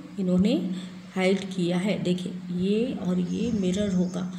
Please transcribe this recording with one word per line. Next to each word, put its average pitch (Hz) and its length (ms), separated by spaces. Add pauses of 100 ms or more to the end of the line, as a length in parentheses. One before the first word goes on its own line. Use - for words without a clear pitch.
(200)
इन्होंने 190 560 (400)
hide 190 400
किया 180 220
है। 185 260
देखिए 180 300 (240)
ये 208 360
और 180 260
ये 185 320
mirror 196 420
होगा, 180 460